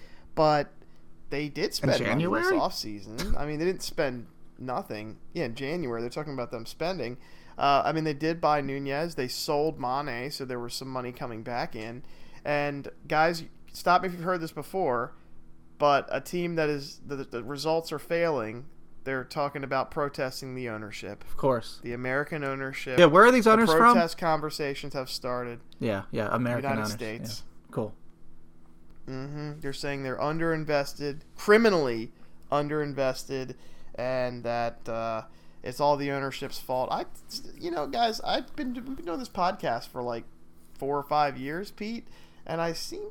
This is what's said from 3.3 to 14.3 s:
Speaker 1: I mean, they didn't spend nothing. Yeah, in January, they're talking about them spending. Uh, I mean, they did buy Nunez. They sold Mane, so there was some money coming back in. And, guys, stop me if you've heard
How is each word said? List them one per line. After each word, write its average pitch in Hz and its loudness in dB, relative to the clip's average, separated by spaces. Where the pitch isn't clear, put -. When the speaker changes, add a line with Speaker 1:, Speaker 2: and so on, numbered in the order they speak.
Speaker 1:
I 143 0
mean, 151 -4
they 160 0
didn't 185 0
spend 127 -2
nothing. 123 -6
Yeah, 165 -2
in 117 -4
January, 135 -4
they're 120 -4
talking 147 -6
about 120 -4
them 110 -8
spending. 151 -4
Uh, 139 6
I 147 4
mean, 156 0
they 156 2
did 156 0
buy 151 4
Nunez. 139 -2
They 127 -2
sold 151 0
Mane, 127 -2
so 143 -8
there 127 -4
was 120 -8
some 131 -8
money 123 -6
coming 120 -8
back 123 -4
in. 117 -8
And, 143 -2
guys, 160 4
stop 180 4
me 190 -2
if 180 -2
you've 165 -8
heard 180 0